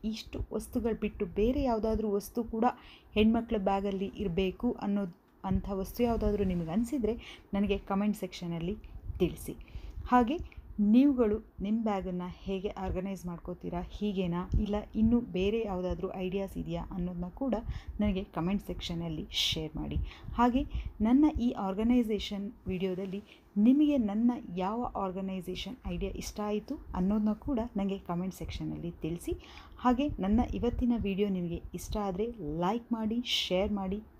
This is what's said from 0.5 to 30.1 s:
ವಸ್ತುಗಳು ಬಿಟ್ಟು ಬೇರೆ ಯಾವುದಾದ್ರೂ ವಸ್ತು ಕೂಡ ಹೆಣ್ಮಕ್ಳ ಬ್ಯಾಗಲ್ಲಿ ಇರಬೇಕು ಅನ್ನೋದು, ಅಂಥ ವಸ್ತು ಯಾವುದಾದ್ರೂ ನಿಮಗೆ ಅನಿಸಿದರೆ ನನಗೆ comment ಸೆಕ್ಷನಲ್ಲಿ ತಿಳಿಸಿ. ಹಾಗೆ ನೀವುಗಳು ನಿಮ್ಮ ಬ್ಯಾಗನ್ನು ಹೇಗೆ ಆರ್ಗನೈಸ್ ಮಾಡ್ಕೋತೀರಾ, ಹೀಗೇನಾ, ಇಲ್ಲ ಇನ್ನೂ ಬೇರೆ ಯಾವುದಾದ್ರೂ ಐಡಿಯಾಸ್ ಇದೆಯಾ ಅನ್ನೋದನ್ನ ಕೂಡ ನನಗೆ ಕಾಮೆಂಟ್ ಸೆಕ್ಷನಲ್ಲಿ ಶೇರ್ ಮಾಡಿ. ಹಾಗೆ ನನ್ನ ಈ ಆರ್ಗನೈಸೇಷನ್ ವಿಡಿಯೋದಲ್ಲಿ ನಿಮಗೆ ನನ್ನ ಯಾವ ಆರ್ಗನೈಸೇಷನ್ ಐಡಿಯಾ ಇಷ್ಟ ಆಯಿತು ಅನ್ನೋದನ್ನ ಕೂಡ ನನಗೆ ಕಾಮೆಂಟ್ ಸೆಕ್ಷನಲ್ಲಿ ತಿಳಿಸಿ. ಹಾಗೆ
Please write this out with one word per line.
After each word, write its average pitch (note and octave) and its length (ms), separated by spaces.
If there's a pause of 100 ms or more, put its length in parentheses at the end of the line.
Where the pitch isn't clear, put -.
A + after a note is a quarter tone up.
ವಸ್ತುಗಳು G#3+ 420
ಬಿಟ್ಟು G#3 300
ಬೇರೆ A#3+ 380
ಯಾವುದಾದ್ರೂ A3 480
ವಸ್ತು G3+ 320
ಕೂಡ A3+ 220 (460)
ಹೆಣ್ಮಕ್ಳ A3 460
ಬ್ಯಾಗಲ್ಲಿ G3 600
ಇರಬೇಕು F#3+ 540
ಅನ್ನೋದು, G3+ 500 (220)
ಅಂಥ F#3+ 260
ವಸ್ತು G3 340
ಯಾವುದಾದ್ರೂ G#3+ 400
ನಿಮಗೆ F3 280
ಅನಿಸಿದರೆ A#3 680 (120)
ನನಗೆ G3 240
comment G3+ 400
ಸೆಕ್ಷನಲ್ಲಿ F3 580 (440)
ತಿಳಿಸಿ. - 360 (520)
ಹಾಗೆ B3 300 (420)
ನೀವುಗಳು A3 840
ನಿಮ್ಮ A3 220
ಬ್ಯಾಗನ್ನು F#3 460
ಹೇಗೆ F#3+ 400
ಆರ್ಗನೈಸ್ F#3 560
ಮಾಡ್ಕೋತೀರಾ, F3 640
ಹೀಗೇನಾ, F#3 600 (100)
ಇಲ್ಲ G#3 160 (200)
ಇನ್ನೂ A3+ 240
ಬೇರೆ G3+ 440
ಯಾವುದಾದ್ರೂ F3+ 480
ಐಡಿಯಾಸ್ F#3+ 460
ಇದೆಯಾ E3 340
ಅನ್ನೋದನ್ನ F3+ 360
ಕೂಡ B3+ 280 (440)
ನನಗೆ G3+ 240
ಕಾಮೆಂಟ್ F#3 440
ಸೆಕ್ಷನಲ್ಲಿ E3 640
ಶೇರ್ - 440
ಮಾಡಿ. D3 200 (380)
ಹಾಗೆ B3 300 (380)
ನನ್ನ B3+ 240 (140)
ಈ A#3+ 120
ಆರ್ಗನೈಸೇಷನ್ G#3 1000 (160)
ವಿಡಿಯೋದಲ್ಲಿ F#3 560 (340)
ನಿಮಗೆ C#4+ 400
ನನ್ನ A3 340 (240)
ಯಾವ G#3 400
ಆರ್ಗನೈಸೇಷನ್ F#3+ 800 (120)
ಐಡಿಯಾ F3+ 240
ಇಷ್ಟ - 280
ಆಯಿತು G#3+ 400 (140)
ಅನ್ನೋದನ್ನ G#3 400
ಕೂಡ B3 260 (180)
ನನಗೆ G3 200
ಕಾಮೆಂಟ್ F3+ 380
ಸೆಕ್ಷನಲ್ಲಿ D#3 560
ತಿಳಿಸಿ. E3+ 420 (440)
ಹಾಗೆ B3+ 320 (100)